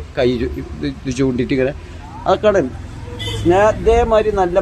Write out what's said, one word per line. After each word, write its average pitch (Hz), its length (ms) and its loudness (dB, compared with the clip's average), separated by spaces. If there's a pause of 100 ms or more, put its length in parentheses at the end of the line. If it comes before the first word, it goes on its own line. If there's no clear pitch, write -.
(180)
കൈ 127 100 4 (140)
ചൂ-, 127 180 -4
ഇത്, 147 260 -8 (140)
ഇത് 135 180 -6
ചൂണ്ടിയിട്ട് 131 380 0
ഇങ്ങനെ, 131 160 0 (540)
അതൊക്കെയാണ് 196 360 4 (760)
സ്നേഹം. 190 320 4 (100)
ഇതേമാതിരി 220 480 4 (100)
നല്ല 180 220 2